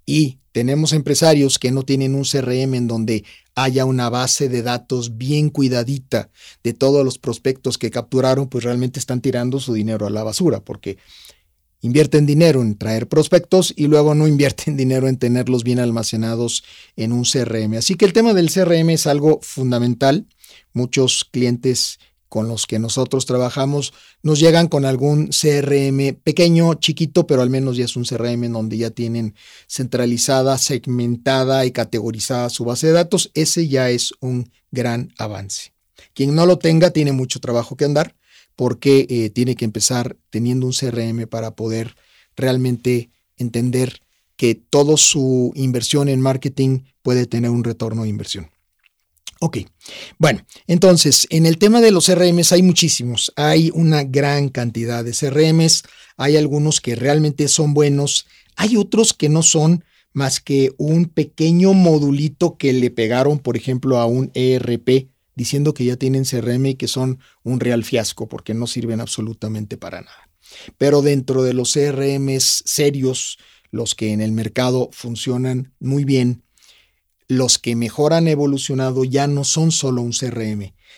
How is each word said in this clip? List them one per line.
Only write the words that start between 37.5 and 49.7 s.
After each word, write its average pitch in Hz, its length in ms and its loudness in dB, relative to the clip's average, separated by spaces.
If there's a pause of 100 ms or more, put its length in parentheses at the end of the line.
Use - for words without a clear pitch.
que 147 80 0
andar 147 300 -2 (400)
porque, 135 560 4
eh, 117 180 0
tiene 123 260 0
que 117 100 -6
empezar 120 520 -4 (140)
teniendo 123 340 -2
un 127 80 -4
C 135 140 -4
R 113 200 -4
M 113 200 -6
para 113 280 -8
poder 113 400 -6 (400)
realmente 127 760 -2 (260)
entender 123 640 -2 (360)
que 117 180 2
toda 147 420 2
su 131 560 2
inversión 135 560 0
en 131 100 2
marketing 131 600 0 (240)
puede 123 240 0
tener 120 240 -2
un 120 120 0
retorno 113 380 -6
de 107 80 -4
inversión. 101 400 -10 (960)
Ok, - 120 -4 (640)